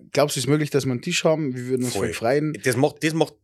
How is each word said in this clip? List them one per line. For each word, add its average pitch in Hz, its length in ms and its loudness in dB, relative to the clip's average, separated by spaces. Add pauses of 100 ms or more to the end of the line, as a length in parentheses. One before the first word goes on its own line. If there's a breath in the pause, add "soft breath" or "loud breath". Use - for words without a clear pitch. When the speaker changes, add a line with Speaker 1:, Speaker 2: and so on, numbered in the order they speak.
(120)
Speaker 1:
glaubst 143 240 2
du, 143 40 -2
es 117 60 -4
ist 131 40 0
möglich, 151 200 2
dass 135 160 0
wir 135 60 0
einen 120 100 -4
Tisch - 240 -4
haben? 156 300 2
Wir 123 120 -10
würden 127 180 0
uns 123 80 -4
voll 98 140 0
Speaker 2:
Voll. 82 60 -6
Speaker 1:
freuen." 147 500 0
Speaker 2:
Das 127 140 2
macht, 143 260 2
das 160 100 0
macht, 156 200 0 (100)